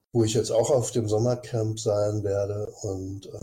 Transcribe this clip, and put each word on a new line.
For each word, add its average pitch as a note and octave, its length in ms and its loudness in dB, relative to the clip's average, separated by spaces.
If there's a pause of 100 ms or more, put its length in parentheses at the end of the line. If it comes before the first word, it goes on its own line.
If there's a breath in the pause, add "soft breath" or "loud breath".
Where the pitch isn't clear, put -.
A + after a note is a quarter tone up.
(120)
wo A#2 120 4
ich A2 120 2
jetzt A2 160 2
auch A#2 180 4
auf B2+ 220 2
dem A2 180 0
Sommercamp A2 720 0
sein G#2 440 0
werde. G2+ 480 -2 (120)
Und, F#2+ 440 -6 (160)